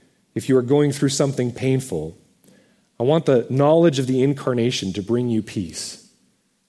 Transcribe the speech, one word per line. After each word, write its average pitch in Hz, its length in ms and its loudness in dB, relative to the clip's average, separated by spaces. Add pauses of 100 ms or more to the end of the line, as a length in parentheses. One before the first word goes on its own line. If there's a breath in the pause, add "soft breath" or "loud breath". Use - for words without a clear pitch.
(360 soft breath)
if 110 120 -8
you 131 100 4
are 123 40 4
going 143 300 2
through 139 180 0
something 131 420 -2
painful, 120 680 -4 (840 soft breath)
I 117 40 -2
want 156 220 2
the 123 240 2
knowledge 147 500 4
of 127 80 -4
the 127 140 0
incarnation 123 720 -2
to 104 80 -6
bring 120 280 -2
you 110 120 0
peace. - 720 -10 (580)